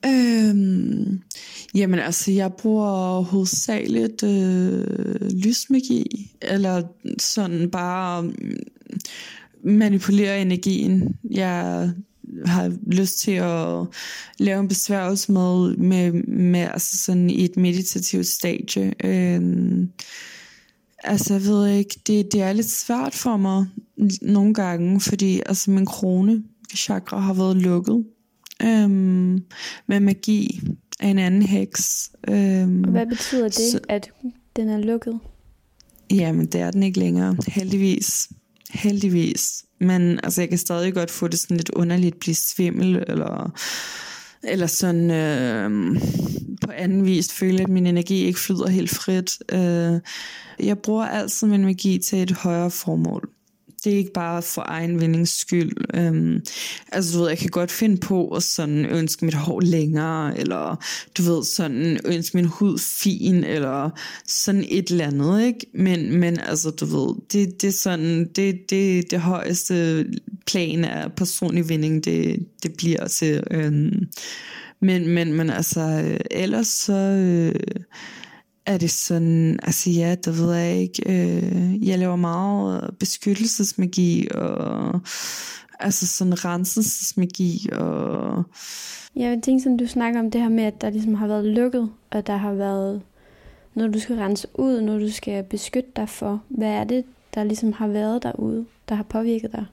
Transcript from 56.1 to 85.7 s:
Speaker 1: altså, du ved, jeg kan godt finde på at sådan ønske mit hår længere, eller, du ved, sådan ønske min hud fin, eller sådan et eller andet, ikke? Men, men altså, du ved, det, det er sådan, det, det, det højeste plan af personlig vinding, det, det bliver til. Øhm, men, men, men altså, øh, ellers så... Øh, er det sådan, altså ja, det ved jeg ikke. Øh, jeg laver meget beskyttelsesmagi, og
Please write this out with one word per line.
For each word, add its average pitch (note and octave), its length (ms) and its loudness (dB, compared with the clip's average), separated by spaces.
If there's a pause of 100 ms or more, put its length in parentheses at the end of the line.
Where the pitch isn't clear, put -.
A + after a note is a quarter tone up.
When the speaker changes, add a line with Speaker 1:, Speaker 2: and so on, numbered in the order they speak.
Speaker 1:
altså, F3 240 -2
du E3+ 60 2
ved, E3+ 60 2
jeg D#3 100 -2
kan F3+ 120 -2
godt F3 200 -2
finde G#3+ 260 2
på F#3 320 0
at - 140 -2
sådan D3+ 440 0
ønske D#3+ 380 -2
mit D#3+ 100 0
hår D3 260 -2
længere, D#3+ 800 0
eller, - 460 -4 (340)
du F#3 40 2
ved, E3+ 220 2
sådan D3+ 600 -2
ønske E3+ 320 -2
min F3+ 80 4
hud F3 340 0
fin, - 640 0
eller C#3 460 -2 (360)
sådan - 420 0
et F3+ 200 0
eller F3 180 2
andet, D3 360 2
ikke? A#3+ 320 0
Men, F3 460 2
men E3+ 200 2
altså, D#3 300 -4
du D3+ 160 -6
ved, D3 280 0 (180)
det, F#3+ 300 0
det G3+ 60 0
er F#3+ 40 0
sådan, E3+ 640 0
det, F#3+ 340 -2
det, F#3+ 400 2
det F3+ 100 0
højeste E3+ 840 0 (400)
plan E3 380 0
af - 280 -6
personlig F3 560 -2
vinding, D#3 360 0
det, - 420 0 (160)
det D#3+ 160 -4
bliver E3 280 0
til. D3+ 440 0
Øhm, D3+ 560 2 (720)
men, F3+ 280 4
men, E3+ 240 2
men D#3+ 180 2
altså, D#3+ 300 -2
øh, D#3 400 0 (100)
ellers G#3+ 360 0
så... - 280 0
Øh, F#3 600 2 (1120)
er G3 120 0
det E3+ 120 0
sådan, E3 720 2
altså - 280 0
ja, E3+ 240 2
det E3+ 240 -4
ved E3+ 160 2
jeg E3+ 220 0
ikke. F#3 300 -2
Øh, F3+ 800 0
jeg F#3 100 2
laver F3+ 180 0
meget F#3 840 -2
beskyttelsesmagi, F#3+ 1400 0
og - 640 -2 (800)